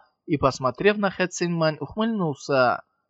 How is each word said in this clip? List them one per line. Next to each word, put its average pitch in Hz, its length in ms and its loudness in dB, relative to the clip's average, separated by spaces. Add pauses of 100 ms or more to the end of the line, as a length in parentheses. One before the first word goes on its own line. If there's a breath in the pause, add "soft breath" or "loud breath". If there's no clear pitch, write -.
(260 soft breath)
и, 160 100 0
посмотрев 135 600 2
на 202 120 0
Хэ 185 180 -2
Циньмань, 165 520 -2
ухмыльнулся. 151 1000 0 (280)